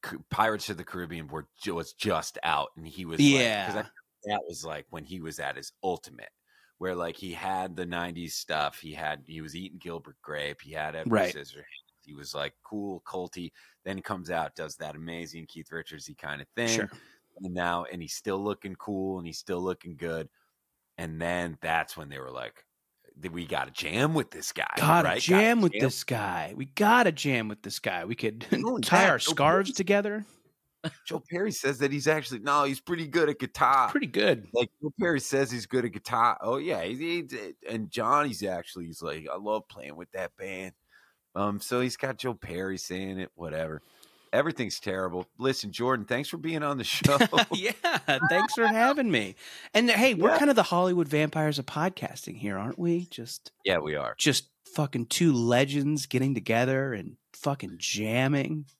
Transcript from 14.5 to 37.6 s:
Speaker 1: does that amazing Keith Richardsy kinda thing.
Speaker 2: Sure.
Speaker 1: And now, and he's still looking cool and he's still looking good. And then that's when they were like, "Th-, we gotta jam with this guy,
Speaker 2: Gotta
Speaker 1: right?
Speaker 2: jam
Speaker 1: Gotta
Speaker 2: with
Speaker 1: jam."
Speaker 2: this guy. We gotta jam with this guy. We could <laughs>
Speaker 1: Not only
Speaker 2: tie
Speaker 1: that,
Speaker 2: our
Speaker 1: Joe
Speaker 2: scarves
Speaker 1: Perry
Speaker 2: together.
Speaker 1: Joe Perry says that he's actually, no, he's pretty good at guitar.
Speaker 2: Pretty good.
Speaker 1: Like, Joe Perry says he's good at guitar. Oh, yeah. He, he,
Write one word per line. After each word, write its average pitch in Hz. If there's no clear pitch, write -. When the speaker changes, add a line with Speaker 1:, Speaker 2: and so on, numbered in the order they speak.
Speaker 1:
does 78
that 76
amazing 82
Keith -
Richardsy 78
kinda 71
thing. 117
Speaker 2:
Sure. 110
Speaker 1:
And 92
now, 87
and 90
he's 80
still 98
looking 101
cool 95
and 85
he's 82
still 90
looking 87
good. 80
And 80
then 87
that's 80
when 78
they 69
were 65
like, 62
"Th-, 87
we 85
gotta 69
jam 110
with 156
this -
guy, -
Speaker 2:
Gotta 160
Speaker 1:
right? 101
Speaker 2:
jam 214
Speaker 1:
Gotta 220
Speaker 2:
with 180
Speaker 1:
jam." 104
Speaker 2:
this 131
guy. 92
We 135
gotta 208
jam 131
with 104
this 98
guy. 90
We 107
could 113
<laughs> -
Speaker 1:
Not -
only 240
Speaker 2:
tie 185
Speaker 1:
that, 190
Speaker 2:
our 135
Speaker 1:
Joe -
Speaker 2:
scarves 165
Speaker 1:
Perry 262
Speaker 2:
together. 202
Speaker 1:
Joe 160
Perry 190
says 135
that 139
he's 143
actually, 131
no, 143
he's 139
pretty 165
good 151
at 143
guitar. 131
Speaker 2:
Pretty 285
good. 120
Speaker 1:
Like, 120
Joe 147
Perry 170
says 135
he's 120
good 127
at 113
guitar. 113
Oh, 113
yeah. 143
He, 98
he, 135